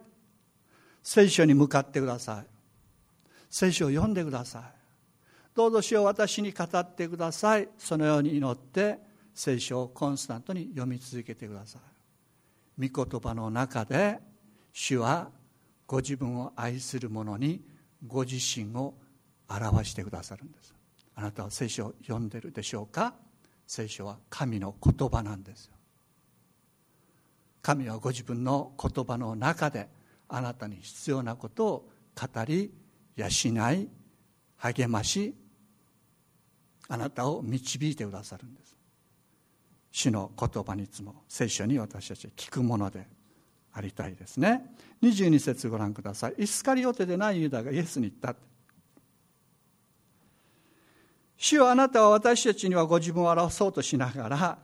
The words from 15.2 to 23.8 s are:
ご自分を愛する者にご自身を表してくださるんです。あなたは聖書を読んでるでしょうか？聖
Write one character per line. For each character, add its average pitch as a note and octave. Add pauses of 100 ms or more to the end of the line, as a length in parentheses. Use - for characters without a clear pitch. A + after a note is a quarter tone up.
ご C3
自 C3+
分 B2
を B2
愛 A#2+
す B2+
る A#2+
者 G#2+
に D3+ (460)
ご B2+
自 B2+
身 A2+
を C3 (560)
表 G#2+
し -
て G2
く G#2
だ E2+
さ -
る -
ん D#3
で -
す。 - (420)
あ G#2+
な G#2
た G#2
は G2+
聖 A#2+
書 G#2+
を - (100)
読 A#2
ん A2
で A#2
る E3
で A2+
し -
ょ G#2+
う G#2+
か？ A#3 (520)
聖 A2